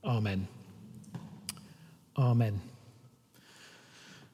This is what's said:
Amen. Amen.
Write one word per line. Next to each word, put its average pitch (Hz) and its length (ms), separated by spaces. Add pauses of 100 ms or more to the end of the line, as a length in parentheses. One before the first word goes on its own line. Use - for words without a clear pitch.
Amen. 104 440 (1700)
Amen. 117 440 (1700)